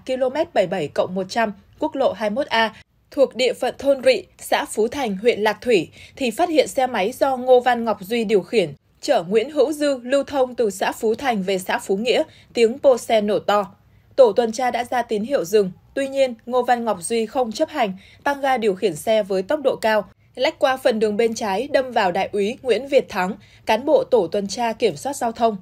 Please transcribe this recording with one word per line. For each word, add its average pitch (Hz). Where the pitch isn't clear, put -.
ki-lô-mét 262
bảy 202
bảy 165
cộng 185
một 190
trăm, 220
quốc 302
lộ 262
hai 208
mươi 208
mốt 277
A, 226
thuộc 247
địa 240
phận 247
thôn 269
Rị, 254
xã 254
Phú 226
Thành, 233
huyện 202
Lạc 214
Thủy, 208
thì 254
phát 330
hiện 285
xe 262
máy 233
do 269
Ngô 247
Văn 240
Ngọc 214
Duy 220
điều 196
khiển, 175
chở 240
Nguyễn 226
Hữu 294
Dư 285
lưu 269
thông 262
từ 233
xã 220
Phú 226
Thành 233
về 190
xã 185
Phú 196
Nghĩa, 233
tiếng 233
pô 262
xe 226
nổ 208
to. 202
Tổ 240
tuần 226
tra 247
đã 240
ra 247
tín 208
hiệu 240
dừng, 196
tuy 269
nhiên 269
Ngô 247
Văn 240
Ngọc 208
Duy 226
không 233
chấp 311
hành, 240
tăng 285
ga 269
điều 214
khiển 185
xe 220
với 190
tốc 294
độ -
cao, 214
lách 294
qua 262
phần 247
đường 208
bên 226
trái 220
đâm 262
vào 208
đại 190
úy 208
Nguyễn 247
Việt 269
Thắng, 185
cán 226
bộ 294
tổ 208
tuần 202
tra 233
kiểm 214
soát -
giao 233
thông. 226